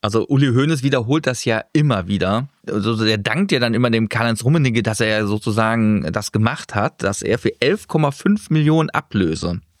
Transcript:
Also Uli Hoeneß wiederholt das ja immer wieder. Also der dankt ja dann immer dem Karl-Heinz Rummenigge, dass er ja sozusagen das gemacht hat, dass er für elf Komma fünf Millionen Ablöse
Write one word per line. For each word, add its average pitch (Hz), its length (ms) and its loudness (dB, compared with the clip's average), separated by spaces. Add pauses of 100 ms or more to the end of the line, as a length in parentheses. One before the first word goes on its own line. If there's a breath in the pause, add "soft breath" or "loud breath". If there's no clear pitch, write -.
Also 107 260 0
Uli 139 200 2
Hoeneß 135 340 0
wiederholt 135 440 0
das 127 200 -4
ja 113 160 0 (100)
immer 123 340 2
wieder. 101 420 -2 (220)
Also 110 320 -2
der 110 140 2
dankt 117 340 -2
ja 135 100 0
dann 117 120 0
immer 120 180 2
dem 110 200 0
Karl-Heinz 117 340 -2
Rummenigge, 131 380 2
dass 107 180 -2
er 110 80 2
ja 107 180 0
sozusagen 107 840 0
das 104 200 -4
gemacht 113 420 -2
hat, - 280 -2
dass 98 200 -2
er 110 160 0
für - 220 -2
elf 170 280 0
Komma 151 220 0
fünf 208 400 -2
Millionen 156 400 2
Ablöse 87 680 -2 (200)